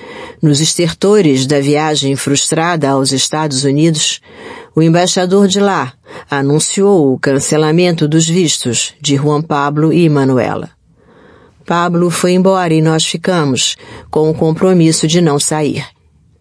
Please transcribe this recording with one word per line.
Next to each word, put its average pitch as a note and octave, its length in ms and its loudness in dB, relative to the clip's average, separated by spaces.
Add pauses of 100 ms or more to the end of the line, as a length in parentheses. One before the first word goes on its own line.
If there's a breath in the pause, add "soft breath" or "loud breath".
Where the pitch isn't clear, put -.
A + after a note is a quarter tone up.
(420 loud breath)
nos D3 180 2
estertores E3 840 0
da C#3+ 160 0
viagem C#3+ 540 0
frustrada D3+ 760 -2
aos C3+ 220 0
Estados C3+ 520 -2
Unidos, D3+ 560 0 (560 loud breath)
o D#3+ 60 2
embaixador F3+ 680 2
de G3 120 -2
lá F3+ 340 -2 (360 loud breath)
anunciou D3 840 2
o B2 60 -4
cancelamento D#3 880 0
dos D#3+ 200 2
vistos D#3+ 720 -2
de C#3 160 -2
Juan D3 280 0
Pablo D3+ 500 0
e E3+ 160 4
Manuela. C3 640 0 (920 soft breath)
Pablo F3 440 0
foi F3+ 220 0
embora F#3 420 2
e D#3+ 80 2
nós D#3+ 240 2
ficamos E3 720 -2 (320 loud breath)
com D#3 200 0
o D#3+ 40 0
compromisso D#3+ 760 2
de E3 140 0
não D3 180 2
sair. D3 460 -4 (560)